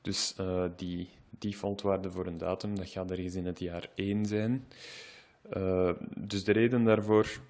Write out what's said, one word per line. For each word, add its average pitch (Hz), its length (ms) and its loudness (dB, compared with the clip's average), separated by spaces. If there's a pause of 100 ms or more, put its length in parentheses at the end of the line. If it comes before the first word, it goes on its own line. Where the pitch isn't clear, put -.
dus, - 360 -2
eh, 92 280 0 (120)
die 90 320 -6 (220)
defaultwaarde 101 800 -2
voor 90 160 -4
een 85 120 -6
datum, 95 380 -2
dat 92 120 -4
gaat 92 220 -6
ergens 92 240 -4
in 92 120 -2
het 90 120 -4
jaar 85 360 -6
één 101 320 0
zijn. 110 400 0 (760)
Eh, 92 500 2 (240)
dus 101 280 -4
de 104 80 4
reden 120 320 6
daarvoor 107 640 4